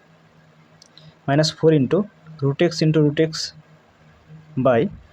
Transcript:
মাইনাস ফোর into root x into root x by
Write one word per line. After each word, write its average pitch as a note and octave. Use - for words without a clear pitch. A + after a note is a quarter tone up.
মাইনাস D3
ফোর D#3+
into B2
root C#3
x E3
into D#3
root D3
x D#3+
by B2